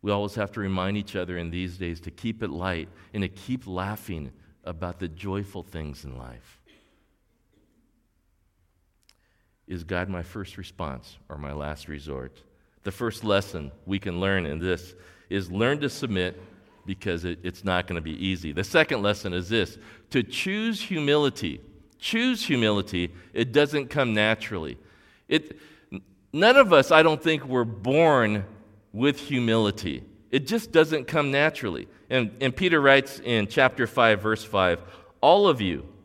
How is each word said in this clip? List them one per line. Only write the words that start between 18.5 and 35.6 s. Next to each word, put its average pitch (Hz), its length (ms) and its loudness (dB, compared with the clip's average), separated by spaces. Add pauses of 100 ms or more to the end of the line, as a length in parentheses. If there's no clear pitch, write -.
The 76 100 -4
second 151 380 2
lesson 101 320 -2
is 90 160 -6
this, 107 300 0 (320)
to 131 120 2
choose 214 600 -4
humility. 143 800 0 (360)
Choose 240 460 -2
humility. 101 680 0 (220)
It 120 200 -2
doesn't 143 360 2
come 131 240 0
naturally. 107 640 -2 (520)
It, 156 300 -2 (720)
none 226 280 6
of 208 160 8
us, 139 160 8
I 160 120 10
don't 160 200 4
think, 156 240 0
were 127 180 2
born 113 800 2 (480)
with 139 260 0
humility. 113 840 0 (260)
It 131 160 0
just 220 240 -2
doesn't 156 360 4
come 147 240 0
naturally. 135 580 -2 (220)
And, 120 320 0
and 131 120 0
Peter 170 280 2
writes 139 360 6
in 110 280 0
chapter 127 400 2
five, 110 340 4
verse 107 240 -2
five, 90 360 2 (420)
"All 190 260 6
of 127 140 2